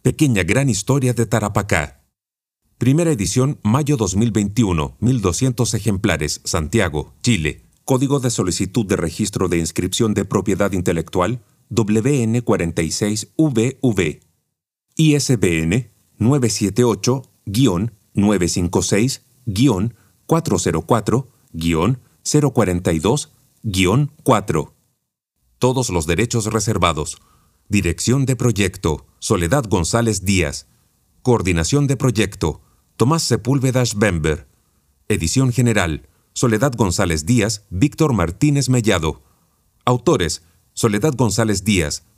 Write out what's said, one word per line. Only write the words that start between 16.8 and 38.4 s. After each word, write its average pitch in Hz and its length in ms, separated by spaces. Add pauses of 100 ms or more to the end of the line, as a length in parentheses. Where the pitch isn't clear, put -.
ocho, 120 400 (220)
guion, 104 480 (200)
nueve 98 340
cinco 92 340
seis, 107 420 (220)
guion, 107 500 (300)
cuatro 160 340
cero 80 260
cuatro, 110 440 (220)
guion, 85 480 (220)
cero 147 300
cuarenta 92 420
y 82 60
dos, 107 340 (300)
guion, 101 480 (120)
cuatro. 98 520 (840)
Todos 127 320
los 85 180
derechos 104 380
reservados. 98 720 (500)
Dirección 107 580
de 107 100
proyecto, 92 720 (120)
Soledad 139 480
González 101 560
Díaz. 90 440 (540)
Coordinación 101 680
de 131 100
proyecto, 104 640 (340)
Tomás 156 280
Sepúlveda 123 640
Schwember. 85 600 (600)
Edición 107 440
general, 104 560 (260)
Soledad 120 420
González 90 500
Díaz, 110 440
Víctor 139 440
Martínez 123 560